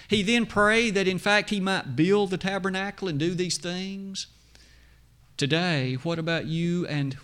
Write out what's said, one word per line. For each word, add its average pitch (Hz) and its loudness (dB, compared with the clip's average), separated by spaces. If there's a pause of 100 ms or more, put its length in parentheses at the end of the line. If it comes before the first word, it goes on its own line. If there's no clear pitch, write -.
He 208 2
then 233 4
prayed 214 4
that, 190 4
in 185 0
fact, 202 2
he 208 0
might 185 -2
build 190 4
the 185 -2
tabernacle 190 -4
and 151 -2
do 170 0
these 175 -2
things. 190 -8 (1120)
Today, 147 0
what 165 -4
about 165 -2
you 170 -2
and 139 -2